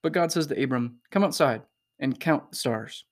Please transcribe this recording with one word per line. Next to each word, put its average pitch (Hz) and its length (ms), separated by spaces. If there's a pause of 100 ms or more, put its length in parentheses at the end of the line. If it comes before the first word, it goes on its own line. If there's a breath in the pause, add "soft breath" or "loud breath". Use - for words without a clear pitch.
But 160 100
God 170 200
says 160 140
to 139 160
Abram, 123 360 (120)
"Come 202 140
outside 127 360 (380)
and 131 200
count - 320
the - 60
stars." - 560